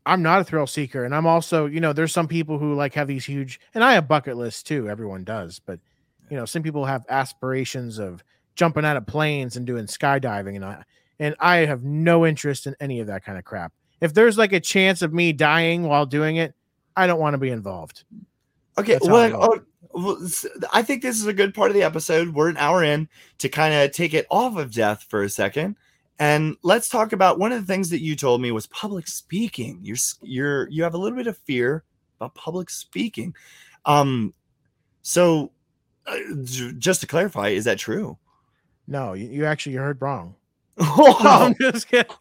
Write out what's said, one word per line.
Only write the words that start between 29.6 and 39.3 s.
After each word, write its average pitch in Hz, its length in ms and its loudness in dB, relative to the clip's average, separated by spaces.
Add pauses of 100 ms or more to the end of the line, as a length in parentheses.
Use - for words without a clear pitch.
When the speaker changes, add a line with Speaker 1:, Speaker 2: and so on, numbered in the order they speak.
Speaker 2:
You're 101 140 -10
s-, - 260 -6
you're, 135 480 -4
you 156 140 -4
have 170 100 -2
a 170 40 -8
little 214 200 -6
bit 240 100 -6
of 202 120 -6
fear 135 440 -2 (360)
about 123 160 -12
public 170 340 -10
speaking. - 680 -8 (500)
Um, 135 480 2 (680)
so, 165 500 2 (540)
uh, - 120 -8 (260)
j-, 127 340 -10
just 175 240 0
to 131 60 -8
clarify, 143 420 -2
is 104 160 0
that 104 140 0
true? 123 380 -6 (720)
Speaker 1:
No, 135 260 -6
you, 101 140 -10
you 143 180 -4